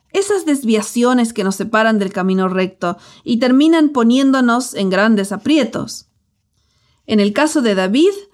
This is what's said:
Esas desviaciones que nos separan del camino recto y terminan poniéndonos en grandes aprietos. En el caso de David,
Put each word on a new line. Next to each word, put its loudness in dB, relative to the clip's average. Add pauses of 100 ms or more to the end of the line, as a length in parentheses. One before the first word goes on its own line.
(100)
Esas -2
desviaciones 0
que -4
nos -2
separan 0
del -4
camino 0
recto -4 (280)
y -2
terminan 2
poniéndonos 2
en -2
grandes 0
aprietos. -4 (1000)
En 0
el 0
caso 0
de 0
David, 2 (220)